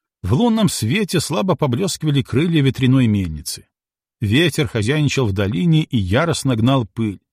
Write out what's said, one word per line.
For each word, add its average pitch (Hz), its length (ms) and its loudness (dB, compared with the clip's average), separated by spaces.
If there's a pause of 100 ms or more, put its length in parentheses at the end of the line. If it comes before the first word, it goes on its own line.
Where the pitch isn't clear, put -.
(240)
В 90 80 -2
лунном 220 380 2
свете 175 500 -2
слабо 185 380 -2
поблескивали 147 640 0
крылья 160 400 0
ветряной 131 460 2
мельницы. 87 600 -4 (540)
Ветер 135 480 0
хозяйничал 131 560 0
в 98 80 -2
долине 151 500 0
и - 140 -4
яростно 127 580 0
гнал 120 300 0
пыль. 107 340 -6 (140)